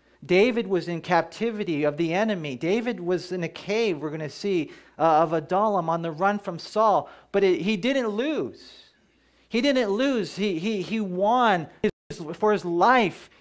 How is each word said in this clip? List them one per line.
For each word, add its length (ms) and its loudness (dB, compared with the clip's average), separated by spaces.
David 420 4
was 220 -2
in 140 -6
captivity 840 -2
of 120 0
the 180 -2
enemy. 420 -2
David 440 -2
was 320 -4
in 120 -4
a 40 -4
cave, 500 -2
we're 120 -6
gonna 200 -8
see, 400 -2
uh, 240 6
of 100 0
Adullam 580 0
on 120 -2
the 80 -4
run 280 0
from 200 -8
Saul. 520 0
But 120 4
it, 160 4
he 160 0
didn't 320 -2
lose. 760 -6
He 120 -2
didn't 300 2
lose. 460 0
He, 220 -2
he, 240 -2
he 180 -4
won 680 2
his, 380 -6
for 180 2
his 120 0
life. 640 2